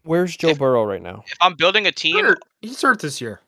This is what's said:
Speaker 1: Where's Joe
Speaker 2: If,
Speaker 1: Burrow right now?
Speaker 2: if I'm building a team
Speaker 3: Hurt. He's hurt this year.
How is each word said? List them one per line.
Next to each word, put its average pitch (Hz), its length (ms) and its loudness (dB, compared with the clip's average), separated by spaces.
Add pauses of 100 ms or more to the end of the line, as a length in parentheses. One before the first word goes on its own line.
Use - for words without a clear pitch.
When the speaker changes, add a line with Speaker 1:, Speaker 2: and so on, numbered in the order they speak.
Speaker 1:
Where's 170 340 0
Joe 165 140 2
Speaker 2:
If, 151 80 2
Speaker 1:
Burrow 131 260 4
right 95 200 -4
now? 90 240 -12
Speaker 2:
if - 120 -14
I'm 180 160 2
building 190 300 2
a 175 60 2
team 175 340 -2
Speaker 3:
Hurt. 196 140 2 (240)
He's 240 180 -10
hurt 262 180 2
this 143 220 -8
year. 110 260 -10